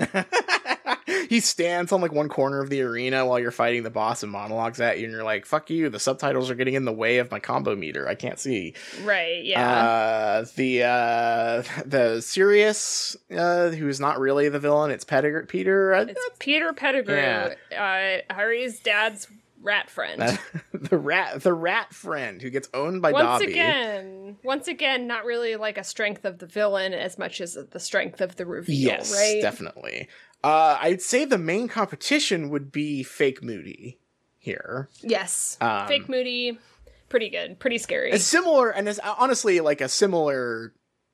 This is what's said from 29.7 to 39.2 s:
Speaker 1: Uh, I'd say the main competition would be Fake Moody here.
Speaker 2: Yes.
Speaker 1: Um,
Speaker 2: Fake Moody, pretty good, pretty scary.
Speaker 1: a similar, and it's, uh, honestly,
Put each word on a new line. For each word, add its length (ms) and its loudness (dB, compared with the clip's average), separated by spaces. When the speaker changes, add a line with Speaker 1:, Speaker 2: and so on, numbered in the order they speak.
Speaker 1:
Uh, 380 6
I'd 220 2
say 200 2
the 140 2
main 300 0
competition 840 -2
would 220 -4
be 320 -4
Fake 400 0
Moody 560 -12
here. 500 -8
Speaker 2:
Yes. 600 -4
Speaker 1:
Um, 260 0
Speaker 2:
Fake 220 -2
Moody, 480 -4
pretty 200 0
good, 300 -8
pretty 180 0
scary. 320 -2
Speaker 1:
a 80 4
similar, 540 4
and 180 -2
it's, 140 -4
uh, 160 -4
honestly, 400 4